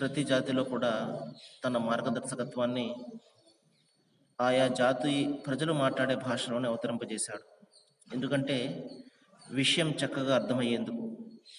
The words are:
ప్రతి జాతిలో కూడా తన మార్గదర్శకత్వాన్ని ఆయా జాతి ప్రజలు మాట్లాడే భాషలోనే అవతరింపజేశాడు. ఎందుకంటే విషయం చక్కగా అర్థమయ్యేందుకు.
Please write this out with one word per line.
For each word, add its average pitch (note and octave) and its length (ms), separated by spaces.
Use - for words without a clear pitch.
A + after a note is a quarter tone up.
ప్రతి C#3 240
జాతిలో C3 400
కూడా A#2 580
తన B2 140
మార్గదర్శకత్వాన్ని A#2+ 1160
ఆయా B2+ 280
జాతి C#3 640
ప్రజలు D3 400
మాట్లాడే C3 440
భాషలోనే B2 520
అవతరింపజేశాడు. A2+ 760
ఎందుకంటే C3+ 760
విషయం C3+ 400
చక్కగా C3+ 440
అర్థమయ్యేందుకు. A#2 840